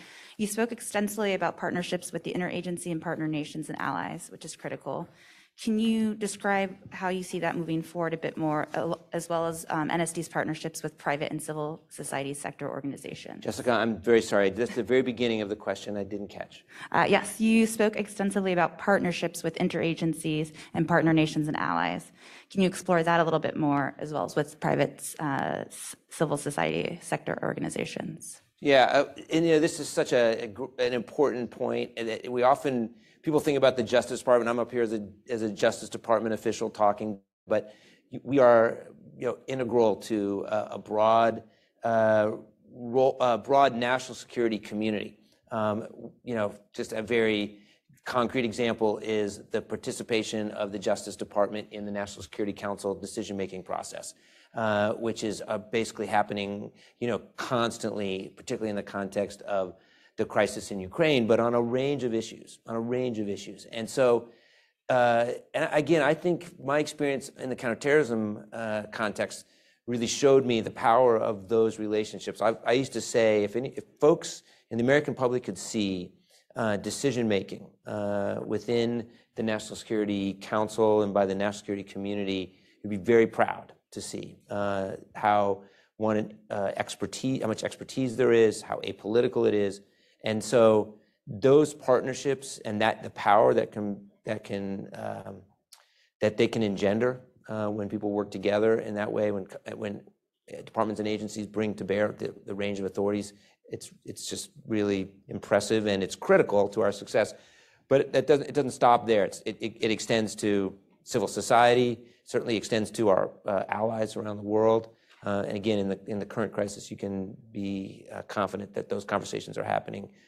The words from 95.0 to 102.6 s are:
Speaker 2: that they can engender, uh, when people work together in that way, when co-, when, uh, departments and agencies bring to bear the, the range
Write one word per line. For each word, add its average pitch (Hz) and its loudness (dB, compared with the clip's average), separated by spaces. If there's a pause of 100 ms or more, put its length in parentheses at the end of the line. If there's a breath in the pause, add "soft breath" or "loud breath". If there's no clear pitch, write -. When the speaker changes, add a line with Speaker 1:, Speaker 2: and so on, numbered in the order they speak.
Speaker 2:
that 107 2
they 117 4
can 113 -2
engender, 107 0 (280)
uh, 107 -4
when 104 -4
people 104 -4
work 101 -2
together 104 2
in 110 -6
that 107 -2
way, 107 0
when 98 -4
co-, - -12
when, 107 -8 (520)
uh, - -12
departments 107 -2
and 107 -2
agencies 107 -4
bring 104 -2
to 104 -8
bear 98 0
the, 98 -8 (120)
the 107 -8
range 101 -4